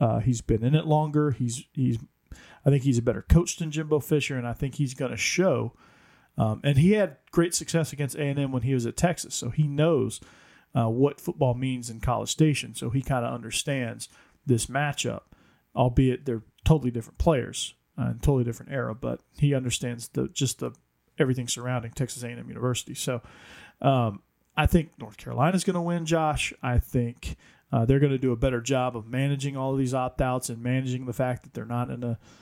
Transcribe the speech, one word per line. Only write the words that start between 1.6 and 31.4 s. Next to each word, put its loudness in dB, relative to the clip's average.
he's, 0
I 2
think 6
he's 4
a 2
better 0
coach 4
than -6
Jimbo 0
Fisher, 0
and -4
I -4
think -6
he's -2
gonna -6
show. 0
Um, 0
and 2
he 8
had 0
great 2
success -2
against -4
A -4
and 0
M 0
when -2
he 2
was 2
at -6
Texas, -2
so -4
he 2
knows, 2
uh, 2
what 2
football 0
means -4
in -14
College -2
Station. 2
So -6
he 0
kinda -2
understands -6
this 2
matchup, -4
albeit 4
they're -2
totally 4
different -6
players, -2
uh, -4
and -6
totally 2
different -8
era. -4
But -6
he 2
understands -6
the, -4
just -4
the, -8
everything 0
surrounding -6
Texas -8
A -8
and -12
M -16
University. -4
So, -4
um, 2
I 4
think 2
North -16
Carolina's 2
gonna 0
win, -2
Josh. 0
I 2
think, -2
uh, 2
they're 4
gonna 4
do 2
a 0
better 0
job 0
of -8
managing -2
all -2
of 0
these 0
opt-outs -2
and -10
managing -2
the -4
fact -2